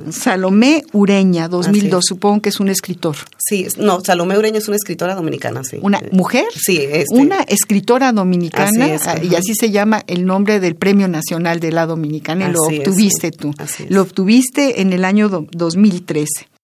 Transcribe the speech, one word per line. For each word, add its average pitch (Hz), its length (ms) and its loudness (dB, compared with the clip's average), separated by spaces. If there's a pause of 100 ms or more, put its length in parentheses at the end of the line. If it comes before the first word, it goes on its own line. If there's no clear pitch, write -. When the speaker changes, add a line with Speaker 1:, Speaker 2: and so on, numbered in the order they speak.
(100)
Speaker 1:
Salomé 214 760 2 (100)
Ureña, 190 540 2
dos 180 200 -2
mil 202 220 2
dos, 180 80 2
Speaker 2:
Así 180 80 0
es. - 20 -2
Speaker 1:
supongo 202 320 0
que 208 80 -2
es 202 120 -4
un 196 100 0
escritor. 175 440 -4 (220)
Speaker 2:
Sí, - 280 -4
es, - 120 -8
no, 190 240 0
Salomé 185 380 0
Ureña 214 180 0
es 214 120 -4
una 208 100 -2
escritora 180 360 -4
dominicana, 139 480 -6
sí. - 200 -12
Speaker 1:
¿Una 202 160 2
Speaker 2:
Eh, - 140 -10
Speaker 1:
mujer? 214 340 2 (100)
Speaker 2:
sí, 180 240 0
este. 147 340 -2
Speaker 1:
Una 311 280 4
escritora 226 680 2
dominicana, 196 760 0
Speaker 2:
Así 156 80 0
es, 156 120 -4
Speaker 1:
ah, 170 160 -2
y 175 60 -2
Speaker 2:
ajá. 170 120 2
Speaker 1:
así 190 140 -4
se 220 160 0
llama 208 360 2
el 180 180 -2
nombre 196 360 2
del 175 160 0
Premio 196 320 2
Nacional 170 520 -4
de 165 120 -2
la 165 120 0
Dominicana, 160 640 -4
y 180 60 -2
lo 160 100 2
Speaker 2:
Así 156 120 0
es, 143 120 -2
Speaker 1:
obtuviste 190 440 2
Speaker 2:
sí. - 40 -20
Speaker 1:
tú. 147 220 -6
Speaker 2:
Así 151 240 -12
es. - 80 -14
Speaker 1:
Lo 190 100 4
obtuviste 233 800 2
en 190 140 2
el 180 100 0
año 208 240 2
do-, 170 240 -4
dos 170 240 -2
mil 185 300 2
trece. 151 420 -4 (160)